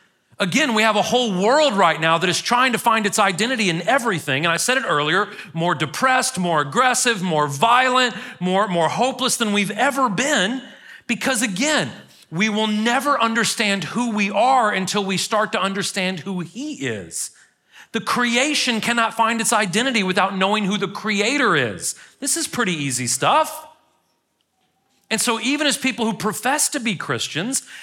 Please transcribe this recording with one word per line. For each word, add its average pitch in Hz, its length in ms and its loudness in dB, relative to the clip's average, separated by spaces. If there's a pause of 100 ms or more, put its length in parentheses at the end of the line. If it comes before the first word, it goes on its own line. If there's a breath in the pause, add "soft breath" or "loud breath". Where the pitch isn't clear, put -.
(380 soft breath)
again, 220 360 0
we 214 80 2
have 220 120 4
a 208 80 2
whole 220 400 0
world 277 300 4
right 170 280 2
now 165 160 2
that 170 140 0
is 262 100 -2
trying 254 300 2
to 220 80 -2
find 220 260 2
its 202 140 0
identity 214 500 0
in 165 200 0
everything. 202 560 0
And 170 80 2
I 170 60 0
said 254 180 0
it 262 100 -2
earlier, 165 400 2 (260 loud breath)
more 170 220 0
depressed, 247 640 0
more 175 220 2
aggressive, 226 600 0
more 156 280 2
violent, 247 680 2 (240 loud breath)
more, 190 300 0
more 170 200 2
hopeless 247 500 0
than 214 140 0
we've 202 200 0
ever 247 360 0
been. 240 540 0 (460 loud breath)
Because 240 340 -2
again, 226 480 0 (400 loud breath)
we 196 180 0
will 214 200 0
never 240 520 2
understand 220 640 0
who 233 300 -4
we 202 180 0
are 226 400 4
until 196 340 -2
we 190 120 -2
start 208 340 0
to 214 100 -2
understand 190 600 -4
who 180 220 -6
He 254 320 -10
is. 107 580 -8 (580 loud breath)
The 226 100 -4
creation 240 800 0
cannot 233 340 0
find 226 260 0
its 214 120 0
identity 214 520 0
without 190 320 0
knowing 196 260 2
who 202 160 0
the 196 80 -2
Creator 208 680 0
is. 107 400 -2 (240 loud breath)
This 277 160 -2
is 320 100 -4
pretty 196 280 -2
easy 131 340 -4
stuff. - 560 0 (1400)
And 220 120 -2
so 226 180 0
even 285 300 0
as 269 100 0
people 240 260 -2
who 214 100 0
profess 247 560 -2
to 294 100 -4
be 220 160 -2
Christians, 151 640 -4 (200 loud breath)